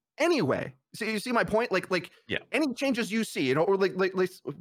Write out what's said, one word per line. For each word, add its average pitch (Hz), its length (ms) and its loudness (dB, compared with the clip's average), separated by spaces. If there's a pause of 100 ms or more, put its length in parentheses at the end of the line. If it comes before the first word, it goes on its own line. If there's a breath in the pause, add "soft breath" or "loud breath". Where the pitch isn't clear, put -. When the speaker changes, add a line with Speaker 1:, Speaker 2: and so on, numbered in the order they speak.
(180)
Speaker 1:
anyway. 214 560 2 (200)
So 220 100 -8
you 220 140 -2
see 247 140 -4
my 214 120 2
point? 220 280 0
Like, 180 180 0
like, 185 200 -2 (160 soft breath)
Speaker 2:
Yeah. - 120 -2 (140)
Speaker 1:
any 277 220 0
changes 240 380 -2
you 226 120 0
see, 139 240 -2
you - 60 4
know, 156 100 2
or 196 120 4
like, 190 200 2
like, 185 180 0
like, 185 160 0 (300)